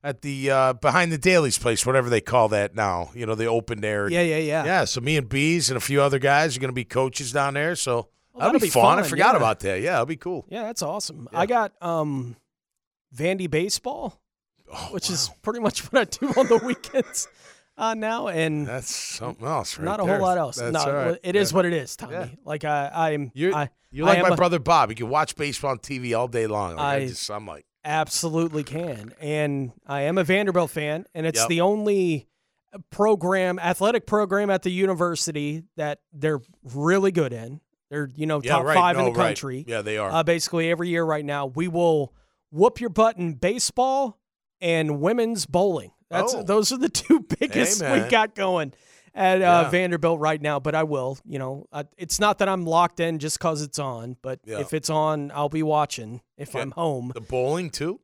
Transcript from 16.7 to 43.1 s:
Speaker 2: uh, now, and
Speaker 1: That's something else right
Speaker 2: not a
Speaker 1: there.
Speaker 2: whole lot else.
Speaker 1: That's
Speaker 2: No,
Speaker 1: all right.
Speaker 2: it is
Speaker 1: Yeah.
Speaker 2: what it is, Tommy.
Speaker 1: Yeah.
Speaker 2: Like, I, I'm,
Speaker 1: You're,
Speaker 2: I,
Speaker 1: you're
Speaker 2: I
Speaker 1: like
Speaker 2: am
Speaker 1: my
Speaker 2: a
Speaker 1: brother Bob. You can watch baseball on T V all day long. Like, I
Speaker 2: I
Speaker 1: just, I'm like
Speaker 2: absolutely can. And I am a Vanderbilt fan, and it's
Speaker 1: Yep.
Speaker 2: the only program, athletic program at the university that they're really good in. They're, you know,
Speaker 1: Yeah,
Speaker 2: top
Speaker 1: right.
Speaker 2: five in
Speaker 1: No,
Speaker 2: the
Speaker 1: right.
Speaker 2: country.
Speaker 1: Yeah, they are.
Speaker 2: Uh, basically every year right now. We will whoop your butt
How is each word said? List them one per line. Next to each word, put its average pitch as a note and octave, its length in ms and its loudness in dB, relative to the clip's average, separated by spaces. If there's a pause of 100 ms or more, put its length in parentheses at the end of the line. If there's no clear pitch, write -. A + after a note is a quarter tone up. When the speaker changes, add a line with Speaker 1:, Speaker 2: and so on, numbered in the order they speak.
Speaker 2:
uh, A3+ 160 -2
now, A3 340 -4
and D#3+ 400 0
Speaker 1:
That's A#2+ 260 -8
something - 540 -8
else C#3+ 300 -4
right D#3+ 80 -8
Speaker 2:
not G#3 140 -2
a F#3+ 60 0
Speaker 1:
there. F#3+ 120 2
Speaker 2:
whole F#3+ 80 0
lot F3+ 140 2
else. D3 180 -4
Speaker 1:
That's A#2+ 160 -2
Speaker 2:
No, D#3 80 0
Speaker 1:
all C#3 120 0
right. D3 300 0
Speaker 2:
it F3+ 120 -2
is G3+ 160 2
Speaker 1:
Yeah. D#3+ 40 -4
Speaker 2:
what F#3 100 4
it F3 80 0
is, C#3 220 -6
Tommy. - 180 -12
Speaker 1:
Yeah. E3+ 140 -8 (160)
Speaker 2:
Like, D3+ 220 -8
I, D3 240 0 (220)
I'm, D3 240 -4
Speaker 1:
You're, E3 200 0
Speaker 2:
I, C#3+ 140 -2 (220)
Speaker 1:
you're D3 160 -4
Speaker 2:
I - 20 8
Speaker 1:
like G3 100 6
Speaker 2:
am F#3 100 4
Speaker 1:
my - 0 -
Speaker 2:
a F3 60 4
Speaker 1:
brother F3 240 2
Bob. C3+ 300 4
You A2 60 -8
can A2+ 140 -6
watch D3+ 260 0
baseball C#3+ 360 -4
on B2 80 -4
T C3+ 200 -10
V A#2+ 160 -2
all B2 120 2
day A#2 200 0
long. G2+ 280 -2
Like, D#2+ 100 -10
I C#3+ 100 0
Speaker 2:
I C3+ 120 -2
Speaker 1:
just, - 220 -8
I'm G#2 160 -10
like D2+ 200 -14 (200)
Speaker 2:
absolutely D#3 800 -2
can. C3+ 580 -10
And D3 520 -2 (120)
I C#3 180 -4
am E3 140 0
a F#3 60 2
Vanderbilt F3+ 480 2
fan, D3+ 420 -4
and D#3+ 140 -4
it's A2+ 140 -2
Speaker 1:
Yep. A#2 80 2
Speaker 2:
the E3 120 2
only G3 680 2 (600)
program, F#3 720 2
athletic F#3+ 480 0
program G#3 420 2
at F#3+ 140 0
the F#3 80 0
university E3 920 -2 (140)
that D3 220 -4 (120)
they're D3+ 300 -2 (320)
really F#3 380 2
good D3 220 0
in. A#2 280 -12 (280)
They're, C#3+ 260 -6
you D3+ 100 -6
know, D3+ 180 0
Speaker 1:
Yeah, C3 100 0
Speaker 2:
top E3+ 120 2
Speaker 1:
right. D#3 80 2
Speaker 2:
five F3 240 6
in C3 80 2
Speaker 1:
No, B2 80 2
Speaker 2:
the A#2+ 60 0
Speaker 1:
right. - 80 4
Speaker 2:
country. C3 400 -6
Speaker 1:
Yeah, A2+ 160 -4
they G#2+ 140 -2
are. G2+ 120 0
Speaker 2:
Uh, D#3+ 140 0
basically E3 480 0
every F3 180 -2
year E3+ 140 0
right D3+ 220 -2
now. C#3+ 200 -4
We C#3 220 -4
will D#3+ 460 0 (360)
whoop G#3 320 2
your A#3+ 80 -4
butt A3 280 2